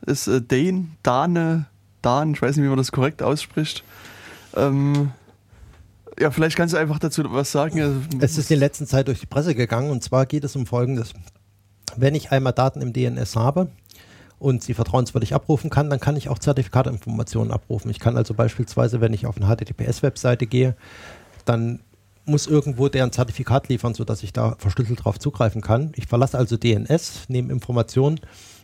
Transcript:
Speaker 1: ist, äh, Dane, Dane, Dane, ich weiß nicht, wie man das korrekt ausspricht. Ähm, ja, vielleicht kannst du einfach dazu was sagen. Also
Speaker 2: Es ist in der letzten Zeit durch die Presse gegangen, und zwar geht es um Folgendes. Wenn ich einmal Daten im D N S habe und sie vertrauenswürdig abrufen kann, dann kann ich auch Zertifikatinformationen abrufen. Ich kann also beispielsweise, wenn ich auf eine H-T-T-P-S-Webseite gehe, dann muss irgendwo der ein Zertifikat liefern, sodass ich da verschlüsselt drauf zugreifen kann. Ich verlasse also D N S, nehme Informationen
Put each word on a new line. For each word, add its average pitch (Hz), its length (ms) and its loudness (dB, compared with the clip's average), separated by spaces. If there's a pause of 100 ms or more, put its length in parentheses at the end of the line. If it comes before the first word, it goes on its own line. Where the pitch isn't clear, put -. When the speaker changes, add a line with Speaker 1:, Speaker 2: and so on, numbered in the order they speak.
Speaker 1:
ist, - 220 -2
äh, 127 120 2
Dane, 170 460 0 (160)
Dane, 165 640 2 (380)
Dane, 143 300 2
ich - 100 -6
weiß 143 140 0
nicht, 143 60 4
wie 139 60 2
man 135 80 2
das 131 140 0
korrekt 139 320 0
ausspricht. - 600 -2 (720)
Ähm, 143 540 2 (1080)
ja, 147 140 2
vielleicht 160 240 0
kannst 170 180 0
du 160 40 0
einfach 156 200 0
dazu 156 300 -2
was 139 240 -2
sagen. 156 300 0
Also 143 180 0 (220)
Speaker 2:
Es 143 160 2
ist - 120 -2
in 156 80 4
der 135 80 4
letzten 143 220 -4
Zeit 135 220 2
durch 117 100 -2
die - 60 -14
Presse 151 280 0
gegangen, 120 380 0
und 123 100 -2
zwar 131 240 2
geht 147 200 -4
es 135 100 -8
um 127 100 -4
Folgendes. 120 460 -2 (840)
Wenn 139 180 4
ich - 160 -6
einmal 135 220 4
Daten 135 260 2
im 123 140 -4
D 127 100 0
N 123 140 -2
S 120 180 -4
habe 139 320 2 (720)
und 127 240 0
sie 123 100 -6
vertrauenswürdig 120 600 0
abrufen 147 340 0
kann, 147 200 2
dann 139 100 0
kann 147 160 0
ich 143 140 -4
auch 127 100 -4
Zertifikatinformationen 117 1120 0
abrufen. 113 400 -4
Ich - 80 -8
kann 120 160 2
also 117 180 0
beispielsweise, 117 680 0
wenn 113 100 2
ich 110 140 -4
auf 113 100 -4
eine 101 140 2
H-T-T-P-S-Webseite 120 1000 -2
gehe, 127 300 2 (680)
dann 117 380 -2 (420)
muss 147 240 0
irgendwo 143 400 2
der 131 160 2
ein 123 80 0
Zertifikat 123 560 0
liefern, 120 260 -2
sodass 107 300 -4
ich 101 80 -10
da 113 260 0
verschlüsselt 113 460 -2
drauf 107 160 0
zugreifen 113 420 0
kann. 131 340 2
Ich - 120 -8
verlasse 127 300 2
also 120 180 0
D 113 160 2
N 107 140 0
S, - 420 -2
nehme 127 240 -2
Informationen 131 720 0 (420)